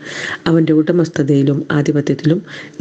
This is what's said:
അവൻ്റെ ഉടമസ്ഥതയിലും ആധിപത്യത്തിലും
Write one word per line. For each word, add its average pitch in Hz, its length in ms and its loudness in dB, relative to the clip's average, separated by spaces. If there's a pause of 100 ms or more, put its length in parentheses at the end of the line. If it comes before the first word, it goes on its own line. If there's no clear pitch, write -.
(480)
അവൻ്റെ 165 260 2
ഉടമസ്ഥതയിലും 151 960 2
ആധിപത്യത്തിലും 147 720 0 (400)